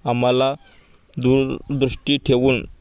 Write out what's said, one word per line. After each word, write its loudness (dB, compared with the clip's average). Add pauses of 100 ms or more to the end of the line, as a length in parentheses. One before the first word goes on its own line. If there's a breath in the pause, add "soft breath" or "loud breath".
आम्हाला 0 (640 soft breath)
दूरदृष्टी 0
ठेवून 0 (160)